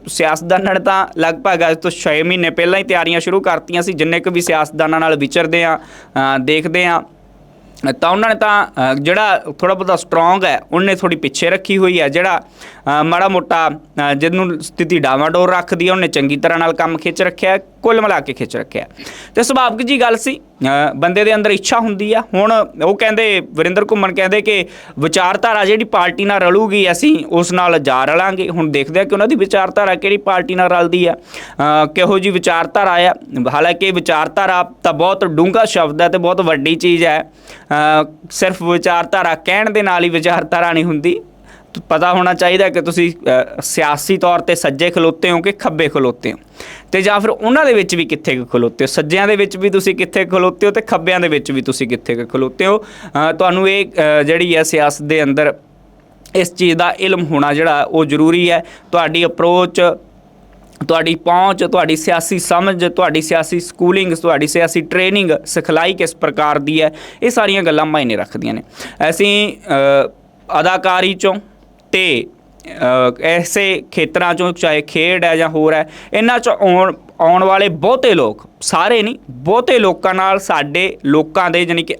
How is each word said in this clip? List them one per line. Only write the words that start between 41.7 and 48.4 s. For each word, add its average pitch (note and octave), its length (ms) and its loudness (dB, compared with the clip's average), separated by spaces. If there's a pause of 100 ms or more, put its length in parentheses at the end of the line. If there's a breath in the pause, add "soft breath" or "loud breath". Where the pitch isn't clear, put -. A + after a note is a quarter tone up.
ਪਤਾ E3+ 240 2
ਹੋਣਾ F3+ 200 2
ਚਾਹੀਦਾ F#3 360 2
ਕਿ F3 120 -2
ਤੁਸੀਂ, E3+ 300 0
ਅਹ, B2+ 500 -2
ਸਿਆਸੀ D3+ 560 -2
ਤੌਰ F3 220 2
'ਤੇ F3 160 -2
ਸੱਜੇ E3 340 -2
ਖਲੋਤੇ E3 420 0
ਹੋ E3+ 100 0
ਕਿ G3 100 -2
ਖੱਬੇ D#3+ 360 -2
ਖਲੋਤੇ B2+ 460 -2
ਹੋ, - 40 -16 (540 loud breath)
ਤੇ F#3+ 100 0
ਜਾਂ G#3 180 2
ਫਿਰ G#3+ 100 -2
ਉਹਨਾਂ B3+ 360 2
ਦੇ B3+ 80 4
ਵਿੱਚ G3 220 0
ਵੀ E3+ 100 -2
ਕਿੱਥੇ D3 300 -4
ਕੁ B2 100 -6